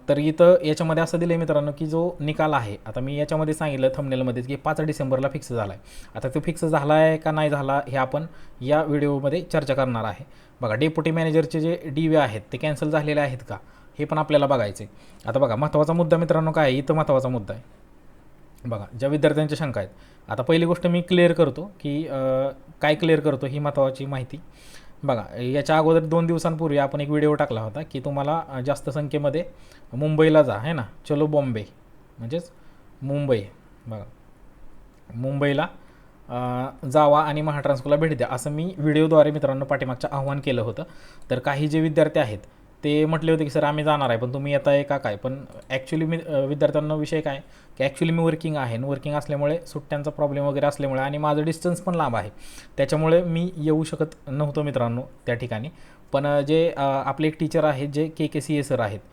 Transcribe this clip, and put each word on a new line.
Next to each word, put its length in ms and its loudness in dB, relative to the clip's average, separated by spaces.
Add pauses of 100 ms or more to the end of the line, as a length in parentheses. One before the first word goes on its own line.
तर 80 4
इथं 480 6
याच्यामध्ये 380 0
असं 160 -2
दिलं 140 0
आहे 60 0
मित्रांनो 380 0
की 100 -4
जो 320 0
निकाल 340 0
आहे, 320 -2
आता 140 -8
मी 160 -4
याच्यामध्ये 380 -2
सांगितलं 420 0
थंबनेलमध्येच 520 -4
की 80 -4
पाच 260 -2
डिसेंबरला 480 -2
फिक्स 240 -10
झाला 200 -4
आहे. 80 -16 (340)
आता 140 -6
तो 100 -2
फिक्स 260 -4
झाला 280 2
आहे 240 6
का 140 -2
नाही 180 0
झाला 380 0
हे 100 -4
आपण 280 -2 (360)
या 220 2
व्हिडिओमध्ये 580 0
चर्चा 320 0
करणार 300 0
आहे. 220 -6 (360)
बघा, 140 0
डेप्युटी 360 0
मॅनेजरचे 500 2
जे 240 0
डीव्ही 320 2
आहेत 240 2 (120)
ते 40 -6
कॅन्सल 320 -2
झालेले 300 0
आहेत 180 -2 (120)
का 80 -8 (420)
हे 60 -2
पण 120 -2
आपल्याला 300 4
बघायचं 360 0
आहे. 120 -18 (340)
आता 100 0
बघा, 160 4
महत्त्वाचा 380 2
मुद्दा 240 4
मित्रांनो 340 2
काय 180 4
आहे, 80 2
इथं 160 0
महत्त्वाचा 360 2
मुद्दा 240 -4
आहे. 100 -12 (1000)
बघा, 200 -6 (140)
ज्या 100 0
विद्यार्थ्यांच्या 500 2
शंका 220 -2
आहेत, 100 -8 (400)
आता 120 -4
पहिली 220 4
गोष्ट 220 0
मी 140 2
क्लिअर 320 4
करतो 460 0
की, 280 -4
अ, 80 -6 (640)
काय 140 4
क्लिअर 240 4
करतो 260 0
ही 140 -4
महत्त्वाची 460 0
माहिती. 360 -8 (640)
बघा, 380 -2
याच्या 360 2
अगोदर 220 6
दोन 260 0
दिवसांपूर्वी 520 0
आपण 240 0
एक 80 -4
व्हिडिओ 240 2
टाकला 280 0
होता 200 -6
की 180 -8
तुम्हाला, 500 -2
अ, 120 -6
जास्त 280 -2
संख्येमध्ये 560 -2 (480)
मुंबईला 480 6
जा, 160 2
है 160 -4
ना, 80 -4 (280)
चलो 160 2
बॉम्बे, 380 0 (560)
म्हणजेच 320 -8 (500)
मुंबई. 400 0 (460)
बघा, 180 -10 (1120)
मुंबईला, 520 -2 (640)
अ, 560 -6
जावा 380 6
आणि 180 -2
महाट्रान्सकोला 540 0
भेट 220 0
द्या, 140 -2
असं 200 -4
मी 260 -4
व्हिडिओद्वारे 540 4
मित्रांनो 340 -2
पाठीमागचं 460 -2
आव्हान 280 -2
केलं 220 0
होतं. 220 -4 (460)
तर 100 0
काही 280 -2
जे 120 2
विद्यार्थी 400 4
आहेत 200 -2 (440)
ते 220 2
म्हटले 260 0
होते 120 2
की 60 -2
"सर, 140 2
आम्ही 200 0
जाणार 260 2
आहे, 100 2
पण 140 -4
तुम्ही 200 -2
येताय 300 4
का 140 -2
काय?" 180 -4
पण 300 -8 (240)
actually 360 -2
मी, 120 -2 (100)
अ, 120 0
विद्यार्थ्यांना 560 0
विषय 260 -2
काय 200 -6 (360)
की 60 0
actually 280 0
मी 120 2
वर्किंग 320 0
आहे 220 -4
आणि 100 -6
वर्किंग 280 -4
असल्यामुळे 520 -2
सुट्ट्यांचा 440 -6
प्रॉब्लेम 320 -2
वगैरे 220 0
असल्यामुळे 360 0
आणि 160 -4
माझं 260 0
डिस्टन्स 380 -2
पण 140 -2
लांब 200 0
आहे, 140 -4 (480)
त्याच्यामुळे 460 4
मी 340 -2
येऊ 260 2
शकत 320 -4 (120)
नव्हतो 360 -2
मित्रांनो 380 -2 (240)
त्या 100 0
ठिकाणी. 340 -6 (420)
पण, 140 2
अ, 160 2
जे, 280 4
अ, 120 -4
आपले 460 0
एक 120 -2
टीचर 240 2
आहेत 260 0
जे 180 0
के 200 -4
के 140 -4
सी 160 -2
ए 40 0
सर 180 -2
आहेत, 200 -2 (140)